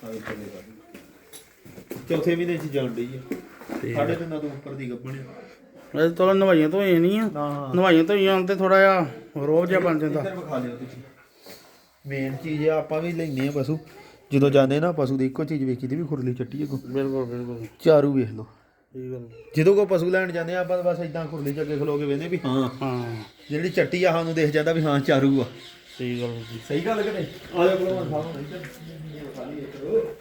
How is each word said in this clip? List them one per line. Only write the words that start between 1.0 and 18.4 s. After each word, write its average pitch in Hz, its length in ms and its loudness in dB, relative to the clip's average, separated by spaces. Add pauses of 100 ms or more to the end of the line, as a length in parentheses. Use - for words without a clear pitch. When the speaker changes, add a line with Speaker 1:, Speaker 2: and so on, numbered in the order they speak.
Speaker 1:
ਚੌਥੇ 165 280 2
ਮਹੀਨੇ 175 200 -2
ਚ 156 80 -6
ਜਾਣ 139 240 -2
ਡਈ 120 280 -6
ਆ। - 40 -10 (640)
Speaker 2:
ਠੀਕ - 80 -6
ਹੈ। 117 40 -4
Speaker 1:
ਸਾਢੇ - 200 0
ਤਿੰਨਾਂ 160 260 -6
ਤੋਂ 147 100 -6
ਉੱਪਰ 139 220 -12
ਦੀ 135 180 -10
ਗੱਭਣ 123 200 -10
ਆ। - 920 -8
Speaker 2:
ਇਹ 165 60 4
ਤਾਂ 185 240 4
ਨਵਾਈਆਂ 180 340 6
ਧੋਈਆਂ 185 320 4
ਨਹੀਂ 196 200 4
ਆ। 214 120 0
Speaker 1:
ਨਾ। 143 420 -4
Speaker 2:
ਨਵਾਈਆਂ 180 300 8
ਧੋਈਆਂ 196 300 4
ਹੁਣ 185 120 2
ਤੇ 196 80 0
ਥੋੜ੍ਹਾ 190 240 6
ਜਿਹਾ 190 280 6 (300)
ਰੋਹਬ 156 300 2
ਜਿਹਾ 185 140 2
ਬਣ 170 180 2
ਜਾਂਦਾ। 151 220 0
Speaker 1:
ਇੱਧਰ 156 140 -4
ਵਿਖਾ 151 240 -6
ਲਿਓ 123 180 -6
ਤੁਸੀਂ। 123 260 -14 (1040)
ਮੇਨ 135 300 -4
ਚੀਜ਼ 156 320 -2
ਆ, 156 100 2
ਆਪਾਂ 156 240 -2
ਵੀ 175 100 -4
ਲੈਂਦੇ 143 360 -2
ਆ - 20 0
ਪਸ਼ੂ। 147 280 -2 (540)
ਜਦੋਂ 139 180 6
ਜਾਂਦੇ 139 300 4
ਨਾ, 175 120 0
ਪਸ਼ੂ 139 260 0
ਦੀ 131 80 2
ਇੱਕੋ 135 180 -2
ਚੀਜ਼ 151 200 -4
ਵੇਖੀ 127 220 -2
ਦੀ 131 100 -2
ਵੀ 170 80 -4
ਖੁਰਲੀ 127 300 -2
ਚੱਟੀ 127 300 -6
ਅੱਗੋਂ। 139 140 -6
Speaker 2:
ਬਿਲਕੁਲ, 135 460 -4
ਬਿਲਕੁਲ। 120 420 -8 (140)
Speaker 1:
ਚਾਰੂ 147 320 6
ਵੇਖ 123 180 2
ਲਓ। 107 160 -12 (480)